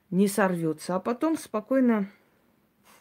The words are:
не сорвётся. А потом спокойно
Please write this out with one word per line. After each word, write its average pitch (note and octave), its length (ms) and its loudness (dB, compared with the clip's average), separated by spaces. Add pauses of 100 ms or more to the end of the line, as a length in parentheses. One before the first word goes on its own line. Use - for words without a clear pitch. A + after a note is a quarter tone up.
(100)
не G3 180 4
сорвётся. F3 680 -2
А F#3+ 40 -2
потом D4 360 -2
спокойно A3+ 720 0 (920)